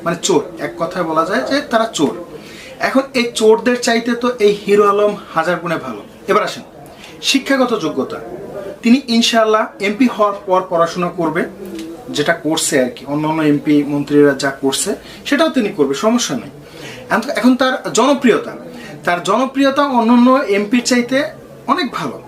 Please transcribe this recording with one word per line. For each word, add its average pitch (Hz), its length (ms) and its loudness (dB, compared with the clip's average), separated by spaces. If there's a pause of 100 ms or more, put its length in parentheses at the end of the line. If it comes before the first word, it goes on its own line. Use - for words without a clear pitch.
মানে 165 180 -2
চোর, 165 200 2 (180)
এক - 180 -6
কথায় 175 280 -4
বলা 160 200 0
যায় 220 220 -2
যে 277 140 0
তারা 226 240 0
চোর। - 400 -2 (540)
এখন 220 220 0 (120)
এই 240 220 0
চোরদের 220 460 4
চাইতে 233 340 0
তো 247 240 -2
এই 208 260 4
হিরো 208 240 4
আলম 208 260 2 (180)
হাজার 165 260 0
গুণে 165 180 -4
ভালো। 123 260 -10 (240)
এবার 196 160 2
আসেন 143 200 -8 (580)
শিক্ষাগত 254 600 0
যোগ্যতা। 135 380 -4 (600)
তিনি 247 260 6
ইনশাআল্লাহ 226 760 2
এমপি 214 240 2
হওয়ার 208 260 2 (120)
পর 185 240 2
পড়াশোনা 170 400 0
করবে, 170 340 -2 (680)
যেটা 143 240 0
করছে 156 500 0
আর 120 60 0
কি, 127 160 -14
অন্যান্য 156 360 -2
এমপি 147 420 2
মন্ত্রীরা 143 500 4
যা 135 180 -4
করছে 135 440 -2 (300)
সেটাও 320 240 2
তিনি 220 200 0
করবে, 139 240 0
সমস্যা 165 420 0
নেই। 107 140 -8 (600)
এখন, 220 200 0
এখন 247 260 4
তার 254 380 -2
জনপ্রিয়তা, 240 640 2 (480)
তার 175 200 0
জনপ্রিয়তা 269 600 2
অন্যান্য 240 460 4
এমপির 220 540 2
চাইতে 254 400 0 (440)
অনেক 294 240 0
ভালো। 123 360 -8